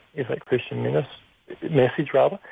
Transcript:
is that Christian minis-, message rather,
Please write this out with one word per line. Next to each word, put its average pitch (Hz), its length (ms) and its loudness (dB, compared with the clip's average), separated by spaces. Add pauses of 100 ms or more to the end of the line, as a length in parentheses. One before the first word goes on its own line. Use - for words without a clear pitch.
(140)
is 131 140 -4
that - 180 -6
Christian 131 360 -2
minis-, - 880 -6
message 135 420 2
rather, 139 280 2 (120)